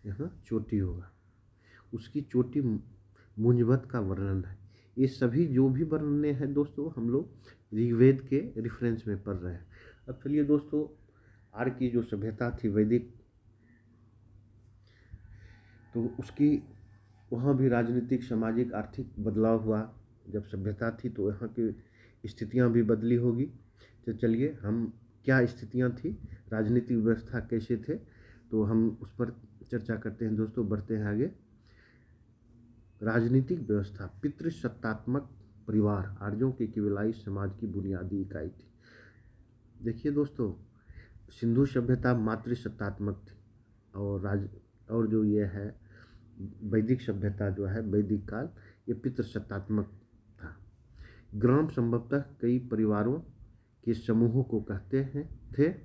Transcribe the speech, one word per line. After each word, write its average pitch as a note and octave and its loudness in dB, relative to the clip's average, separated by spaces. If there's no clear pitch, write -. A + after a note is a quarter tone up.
यहाँ A2 -6
चोटी A2 -2
होगा, F2+ -4
उसकी A#2+ -6
चोटी B2+ 0
मु-, A2 0
मुंजबत A#2+ 4
का A#2+ -2
वर्णन F#2+ 0
है। - -12
ये C3 4
सभी C3 2
जो C3+ 4
भी C3+ 2
वर्णने D3+ 0
हैं C#3 -2
दोस्तों, C#3+ -2
हम A#2 -2
लोग C#3 0
ऋग्वेद A#2+ 6
के C3+ 0
रेफरेंस A2+ -4
में G2 -4
पढ़ G2+ -4
रहे F2 -6
हैं। F2 -14
अब B2+ -12
चलिए D3 2
दोस्तों, D3 2
आर्य B2 0
की B2+ -2
जो A#2 2
सभ्यता A2 -2
थी - -2
वैदिक, G#2+ 4
तो A#2 0
उसकी D3 2
वहाँ C3 2
भी C3 4
राजनीतिक, A#2+ 2
सामाजिक, A2+ 0
आर्थिक G#2 -8
बदलाव A2 2
हुआ। G#2+ 0
जब G2 -4
सभ्यता G2+ -4
थी A#2+ -8
तो G#2 -2
यहाँ G#2+ -6
की A2+ 0
स्थितियाँ A#2+ 2
भी A#2 6
बदली A2+ 2
होगी। A#2+ 2
तो A2+ -4
चलिए A#2+ 2
हम A2 -4
क्या C3 6
स्थितियाँ B2 -2
थी, D#3+ -6
राजनीतिक A2+ 0
व्यवस्था A2+ 0
कैसे A2+ -2
थे, - -6
तो - -6
हम A2+ 4
उस F#2+ -16
पर A#2+ -4
चर्चा A2+ -4
करते A2 -6
हैं G#2+ 0
दोस्तों, A2 -2
बढ़ते G#2+ -2
हैं G#2+ -2
आगे। A2 0
राजनीतिक A#2+ 2
व्यवस्था, G2+ -4
पितृसत्तात्मक C#3+ -6
परिवार G#2 0
आर्यों G#2+ 0
के A2+ -4
केवलाई G#2 0
समाज G2 -6
की A2 -4
बुनियादी F#2+ -4
इकाई E2+ -6
थी। - -16
देखिए A#2 -4
दोस्तों, C#3 0
सिंधु A#2 2
सभ्यता B2 2
मातृसत्तात्मक G#2+ -4
थी - -20
और G2+ -4
राज-, G2+ -2
और A2+ 2
जो G#2+ 2
ये G#2 4
है G2+ -6
वैदिक A2 2
सभ्यता G2+ -2
जो G2 -2
है G2 -2
वैदिक G#2 0
काल, B2 -6
ये A#2 -2
पितृसत्तात्मक G#2 -4
था। - -16
ग्राम C3 6
संभवतः A#2+ 0
कई B2 2
परिवारों G#2+ 2
के A#2 0
समूहों A#2 2
को A2 -2
कहते C3+ -4
हैं C#3+ -8
थे। D3 4